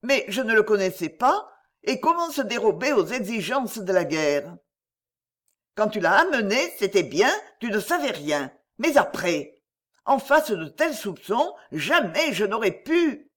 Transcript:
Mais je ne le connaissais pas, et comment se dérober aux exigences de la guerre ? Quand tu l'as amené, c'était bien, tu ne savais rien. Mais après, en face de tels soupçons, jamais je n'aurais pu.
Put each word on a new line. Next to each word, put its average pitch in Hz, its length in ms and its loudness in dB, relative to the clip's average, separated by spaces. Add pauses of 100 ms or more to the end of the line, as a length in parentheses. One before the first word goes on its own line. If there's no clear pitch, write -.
Mais 277 260 2
je 214 120 -4
ne 226 120 0
le 220 100 6
connaissais 185 460 0
pas, 302 420 0 (320)
et 262 160 -2
comment 339 320 0
se 285 100 -4
dérober 220 520 0
aux 185 120 4
exigences 226 720 -4
de 190 160 -4
la 180 120 2
guerre ? 147 500 0 (1200)
Quand 214 140 2
tu 214 100 -4
l'as 180 220 4
amené, 269 580 0
c'était 190 240 2
bien, 233 280 2 (280)
tu 233 100 -6
ne 208 100 0
savais 294 300 -2
rien. 147 420 -4 (280)
Mais 285 180 2
après, 165 640 -2 (440)
en 269 120 2
face 302 320 2
de 170 160 -4
tels 294 300 -2
soupçons, 226 580 -4 (180)
jamais 247 640 0
je 190 120 0
n'aurais 214 360 -2
pu. 320 560 0